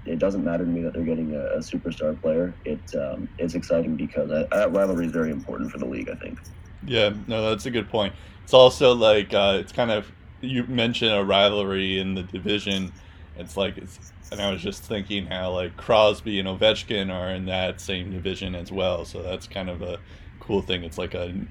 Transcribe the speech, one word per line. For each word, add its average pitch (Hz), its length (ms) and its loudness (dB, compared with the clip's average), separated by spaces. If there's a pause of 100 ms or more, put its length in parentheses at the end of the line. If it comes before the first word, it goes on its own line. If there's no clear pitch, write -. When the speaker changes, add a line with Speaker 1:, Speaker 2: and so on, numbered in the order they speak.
Speaker 1:
it 82 100 -4
doesn't 95 260 2
matter 85 220 0
to 82 40 -2
me 85 120 -2
that 78 120 -4
they're 82 100 -4
getting 80 320 -2
a, 69 100 -4
a 76 140 -2
superstar 78 600 -4
player. 85 360 0 (100)
It, 76 160 -6 (140)
um, 69 420 -4
it's 85 160 -4
exciting 80 420 0
because 73 340 -4
that, 76 200 0
that - 240 2
rivalry 95 320 2
is 80 60 -4
very 80 180 -2
important 65 420 -8
for - 60 -12
the 65 80 -6
league, - 240 -8
I - 60 -8
think. - 240 -12 (440)
Speaker 2:
Yeah, 110 300 2 (140)
no, 110 200 0
that's 110 200 0
a 127 40 -4
good 110 160 -2
point. - 280 0 (280)
It's - 120 -6
also, 127 400 10
like, 107 360 6
uh, 98 280 4
it's - 120 -8
kind 117 200 0
of, 104 200 -2 (300)
you 127 220 -2
mentioned 120 500 2
a 101 100 4
rivalry 98 760 4
in 95 160 -2
the 92 80 -4
division. 98 680 -2 (460)
It's - 180 -12
like, 95 220 -2
it's, - 340 -18 (200)
and 92 100 -8
I 98 80 0
was 95 100 -2
just 98 260 -8
thinking 101 420 -6
how, 92 240 -4
like, 90 260 -4
Crosby 107 640 4
and 95 80 -2
Ovechkin 98 680 0
are 90 160 -4
in 92 160 -6
that 92 340 -2
same 92 300 -6
division 92 460 -6
as 85 160 -10
well. 90 340 0
So - 160 -12
that's 90 240 -6
kind 92 240 -8
of 87 140 -8
a 87 160 -8 (420)
cool 98 200 0
thing. 90 220 -4
It's 82 140 -12
like 92 160 -6
a 87 200 -6 (180)